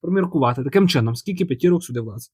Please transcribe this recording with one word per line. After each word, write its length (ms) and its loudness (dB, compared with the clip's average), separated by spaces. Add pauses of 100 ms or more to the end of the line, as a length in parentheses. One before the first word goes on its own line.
проміркувати 640 0
таким 240 4
чином, 280 0
скільки 280 -4
п'ятірок 400 0
сюди 160 -8
влазить. 340 -12